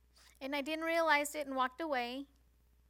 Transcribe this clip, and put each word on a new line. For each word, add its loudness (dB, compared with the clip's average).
And -6
I 0
didn't -2
realize 4
it -4
and -6
walked 0
away. -2